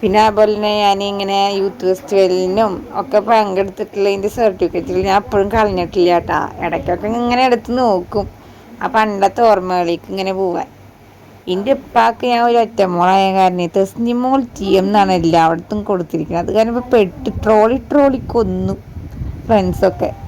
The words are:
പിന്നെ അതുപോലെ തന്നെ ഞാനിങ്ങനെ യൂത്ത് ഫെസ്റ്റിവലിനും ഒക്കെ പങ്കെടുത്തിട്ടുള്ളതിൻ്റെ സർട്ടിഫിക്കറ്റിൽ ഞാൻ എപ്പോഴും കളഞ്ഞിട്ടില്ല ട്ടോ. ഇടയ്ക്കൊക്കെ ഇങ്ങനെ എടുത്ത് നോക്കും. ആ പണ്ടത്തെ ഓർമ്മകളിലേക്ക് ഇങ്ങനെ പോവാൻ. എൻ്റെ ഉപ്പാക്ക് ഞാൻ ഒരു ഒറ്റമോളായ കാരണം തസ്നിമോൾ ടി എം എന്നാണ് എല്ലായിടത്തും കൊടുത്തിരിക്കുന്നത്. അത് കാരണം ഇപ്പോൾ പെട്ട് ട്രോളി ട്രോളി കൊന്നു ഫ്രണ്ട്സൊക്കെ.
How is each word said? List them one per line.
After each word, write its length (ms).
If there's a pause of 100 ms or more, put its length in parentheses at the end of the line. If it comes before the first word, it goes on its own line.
പിന്നെ 260
അതുപോലെ 280
തന്നെ 160 (120)
ഞാനിങ്ങനെ 560 (180)
യൂത്ത് 320
ഫെസ്റ്റിവലിനും 800 (300)
ഒക്കെ 260
പങ്കെടുത്തിട്ടുള്ളതിൻ്റെ 1080
സർട്ടിഫിക്കറ്റിൽ 600 (120)
ഞാൻ 140
എപ്പോഴും 320
കളഞ്ഞിട്ടില്ല 640 (100)
ട്ടോ. 100 (280)
ഇടയ്ക്കൊക്കെ 420 (140)
ഇങ്ങനെ 260
എടുത്ത് 220 (100)
നോക്കും. 460 (560)
ആ 120
പണ്ടത്തെ 540
ഓർമ്മകളിലേക്ക് 640
ഇങ്ങനെ 260
പോവാൻ. 300 (840)
എൻ്റെ 240
ഉപ്പാക്ക് 540
ഞാൻ 160
ഒരു 140
ഒറ്റമോളായ 640 (100)
കാരണം 400
തസ്നിമോൾ 640 (160)
ടി 140 (100)
എം 80
എന്നാണ് 320
എല്ലായിടത്തും 720
കൊടുത്തിരിക്കുന്നത്. 560
അത് 100
കാരണം 180
ഇപ്പോൾ 220
പെട്ട് 320 (160)
ട്രോളി 340 (140)
ട്രോളി 300 (120)
കൊന്നു 420 (720)
ഫ്രണ്ട്സൊക്കെ. 640 (180)